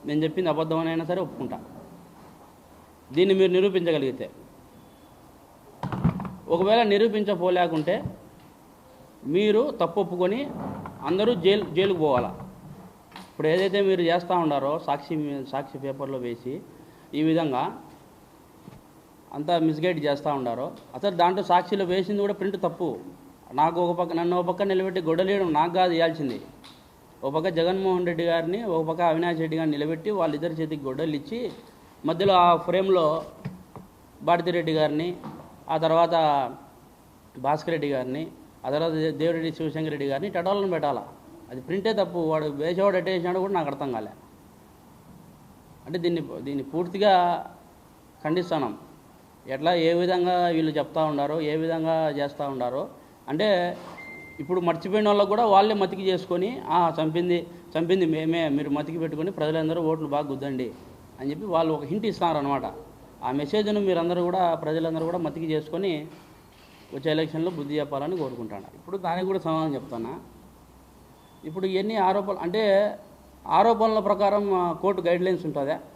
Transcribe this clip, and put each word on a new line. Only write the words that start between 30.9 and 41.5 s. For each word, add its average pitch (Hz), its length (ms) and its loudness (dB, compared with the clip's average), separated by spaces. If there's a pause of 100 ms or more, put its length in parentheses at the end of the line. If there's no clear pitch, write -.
ఇచ్చి 202 360 -6 (540)
మధ్యలో 170 280 4
ఆ 175 220 8
ఫ్రేమ్లో 170 680 2 (1000)
భారతిరెడ్డి 170 500 2
గారిని, 156 420 0 (540)
ఆ 160 80 0
తర్వాత 160 720 4 (880)
భాస్కర్ 151 320 0
రెడ్డి 151 180 0
గారిని, 135 380 -4 (380)
ఆ 127 40 -2
తర్వాత 156 220 0
దే-, 156 200 0
దేవిరెడ్డి 160 400 0
శివశంకర్ 160 380 -4
రెడ్డి 143 180 -4
గారిని 143 220 -2
టటాలను 190 380 0
పెట్టాలా. 143 400 -2 (420)
అది 127 120 -12